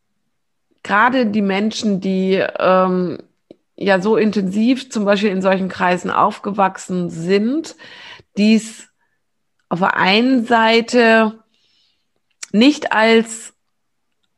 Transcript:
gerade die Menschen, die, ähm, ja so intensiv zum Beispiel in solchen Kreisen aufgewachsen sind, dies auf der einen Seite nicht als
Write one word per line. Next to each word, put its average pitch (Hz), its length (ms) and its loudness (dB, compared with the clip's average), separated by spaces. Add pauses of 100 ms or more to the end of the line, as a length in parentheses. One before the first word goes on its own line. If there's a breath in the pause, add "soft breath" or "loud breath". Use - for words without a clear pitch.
(840)
gerade 240 420 2
die 208 160 -2
Menschen, 202 580 -2
die, 190 360 -2 (240)
ähm, 185 580 0 (580)
ja 190 240 0
so 208 180 0
intensiv 214 760 -2
zum 220 120 -4
Beispiel 202 280 0
in 185 100 -4
solchen 190 260 0
Kreisen 180 440 -2
aufgewachsen 190 960 -2
sind, 202 680 -4 (640 loud breath)
dies 214 500 0 (800)
auf 170 120 -6
der - 180 -2
einen 226 480 2
Seite 226 1000 2 (1080)
nicht 254 420 2
als 226 560 2 (880)